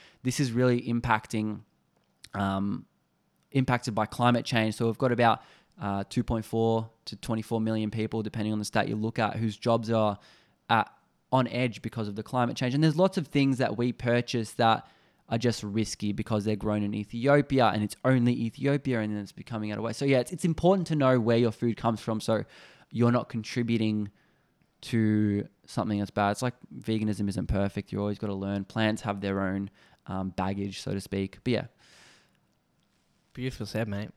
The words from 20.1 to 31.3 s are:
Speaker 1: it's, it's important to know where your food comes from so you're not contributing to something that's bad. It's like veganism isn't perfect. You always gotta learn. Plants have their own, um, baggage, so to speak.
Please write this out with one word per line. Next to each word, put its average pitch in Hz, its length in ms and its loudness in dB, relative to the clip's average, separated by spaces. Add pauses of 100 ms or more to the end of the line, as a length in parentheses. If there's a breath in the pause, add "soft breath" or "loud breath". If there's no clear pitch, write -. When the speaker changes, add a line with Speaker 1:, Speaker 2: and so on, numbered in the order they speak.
Speaker 1:
it's, 120 120 -4
it's 175 120 -6
important 175 420 2
to 160 80 -2
know 131 260 4
where 117 160 4
your 117 140 4
food 113 260 -2
comes 113 240 0
from 110 200 -4
so 107 240 0 (460 loud breath)
you're 120 220 4
not 120 160 0
contributing 110 800 -2 (760)
to 107 640 2 (200)
something 104 320 -2
that's 101 140 -4
bad. 101 180 2
It's 104 120 -2
like 123 120 -2 (240)
veganism 107 500 -2
isn't 98 200 -4
perfect. 98 440 -2
You 101 80 -2
always 101 180 -2
gotta 104 160 -6
learn. 98 300 -4
Plants 110 380 -2
have 101 180 -4
their 98 200 -2
own, 98 280 -2 (380 soft breath)
um, 95 240 -4
baggage, 98 500 -4
so 98 120 -6
to 98 80 -2
speak. 98 420 -6